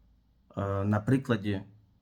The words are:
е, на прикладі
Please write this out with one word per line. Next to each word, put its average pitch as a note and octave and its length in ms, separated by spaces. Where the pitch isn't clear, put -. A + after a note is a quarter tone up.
е, G2 260
на G#2 160
прикладі G#2 640